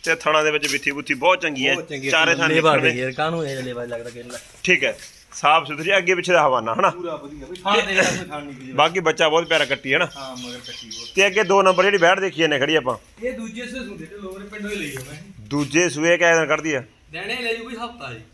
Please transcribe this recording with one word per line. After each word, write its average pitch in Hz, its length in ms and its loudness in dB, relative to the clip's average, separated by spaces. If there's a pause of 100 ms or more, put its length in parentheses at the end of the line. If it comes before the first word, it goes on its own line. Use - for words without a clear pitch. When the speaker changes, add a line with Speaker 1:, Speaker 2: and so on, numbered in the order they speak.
Speaker 1:
ਤੇ 165 100 2
ਥਣਾ 156 280 2
ਦੇ 151 80 4
ਵਿੱਚ 147 220 -2
ਵਿੱਥੀ 143 180 -2
ਬੁੱਥੀ 143 240 -4
ਬਹੁਤ 180 260 2
ਚੰਗੀ 139 260 -2
ਆ। 135 60 2
Speaker 2:
ਬਹੁਤ 135 160 -2
ਚੰਗੀ 139 200 -6
ਆ। - 20 0
Speaker 1:
ਚਾਰੇ 165 240 4
ਥਾਂ 165 140 2
Speaker 2:
ਲੇਵਾ 156 260 4
Speaker 1:
ਨਿਕਲਣੇ। 143 200 2
Speaker 2:
ਦੇ 123 60 -4
ਯਾਰ, 131 120 -4
ਕਾਹਨੂੰ 156 360 -2
ਇਹ 131 140 -6
ਲੇਵਾ 120 220 -6
ਲੱਗਦਾ 120 260 -8
ਕਿਸੇ 120 180 -16
ਦਾ? 120 100 -12 (240)
Speaker 1:
ਠੀਕ 160 220 4
ਹੈ, 113 140 -2 (360)
ਸਾਫ਼ 151 340 4
ਸੁਥਰੀ, 160 280 0
ਅੱਗੇ 180 180 2
ਪਿੱਛੇ 175 180 0
ਦਾ 156 140 6
ਹਵਾਨਾ 113 280 2
ਹਨਾ? 185 160 4
Speaker 2:
ਪੂਰਾ 170 260 -8
ਵਧੀਆ 139 300 -16
ਬਈ। 180 100 -12
ਥਾਂ 196 200 -2
ਦੇਖ 214 100 0
ਲੈ, 190 160 2
ਕੋਈ 185 260 -2
ਥਾਂ 147 120 -10
ਨਹੀਂ 143 160 -14
ਕੋਈ। 127 160 -16
Speaker 1:
ਬਾਕੀ 165 280 2
ਬੱਚਾ 160 280 2
ਬਹੁਤ 160 200 2
ਪਿਆਰਾ 156 160 4
ਕੱਟੀ 131 300 -2
ਹੈ 160 40 4
ਨਾ? 175 180 0
Speaker 2:
ਹਾਂ, 131 200 -12
ਮਗਰ 123 220 -12
ਕੱਟੀ 123 300 -16
ਬਹੁਤ। - 260 -14
Speaker 1:
ਤੇ 196 120 4
ਅੱਗੇ 202 160 2
ਦੋ 196 200 4
ਨੰਬਰ 185 220 4
ਜਿਹੜੀ 202 140 4
ਵੈੜ 180 220 6
ਦੇਖੀ 165 220 -2
ਇਹਨੇ 151 160 2
ਖੜੀ 143 160 0
ਆਪਾਂ? 127 220 0 (260)
Speaker 2:
ਇਹ 247 100 -6
ਦੂਜੇ 220 340 -12
ਸੂਏ 240 180 -10
ਸੂੰਦੇ 170 220 -14
ਤੇ 202 100 -18
ਲੋਕ 196 220 -12
ਨੇ 202 80 -14
ਪਿੰਡੋਂ 208 240 -10
ਹੀ 208 60 -6
ਲਈ 139 200 -8
ਆਉਣਾ 135 160 -12
ਇਹ। 156 60 -16 (220)
Speaker 1:
ਦੂਜੇ 147 480 0
ਸੂਏ 160 280 2
ਕਿਆ 170 200 6
ਦਿਨ 160 100 2
ਕੱਢਦੀ 151 280 0
ਆ? 127 80 -2 (300)
Speaker 2:
ਦੇਣੇ 202 300 -8
ਲੈ 226 120 -4
ਜੂ 233 140 -10
ਬਈ 233 80 -10
ਹਫ਼ਤਾ 220 360 -12
ਜੀ। 110 80 -14 (140)